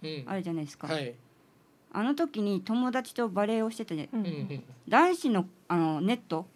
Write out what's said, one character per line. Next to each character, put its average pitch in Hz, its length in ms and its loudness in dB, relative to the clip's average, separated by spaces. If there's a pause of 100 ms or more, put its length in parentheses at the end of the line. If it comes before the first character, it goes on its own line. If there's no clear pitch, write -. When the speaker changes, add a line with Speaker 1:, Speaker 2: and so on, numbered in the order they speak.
Speaker 1:
う 160 40 -8
ん。 151 200 -8
Speaker 2:
あ 180 100 -4
る 180 60 -4
じ 175 80 -6
ゃ - 20 -2
な 160 100 -4
い - 20 -6
で 143 60 -10
す - 80 -20
か。 151 80 -10
Speaker 1:
は 156 120 -2
い。 123 160 -6 (760)
Speaker 2:
あ 202 120 -2
の 277 100 2
時 294 260 -2
に 202 200 0
友 233 320 0
達 254 220 -4
と 240 140 0
バ 202 180 0
レ 220 160 2
ー 220 40 0
を 226 40 -2
し 220 60 -10
て 226 80 -6
て 175 120 -8
ね、 151 160 -6
Speaker 3:
う 226 60 -2
ん - 20 0
う - 20 0
ん。 185 40 -2
Speaker 1:
う 170 40 -4
ん - 20 -4
う 151 40 -4 (180)
ん。 131 100 -8 (240)
Speaker 2:
男 339 280 6
子 285 140 0
の、 185 160 4 (220)
あ 175 80 2
の、 160 240 4
ネ 202 140 2
ッ - 20 -6
ト 170 400 -4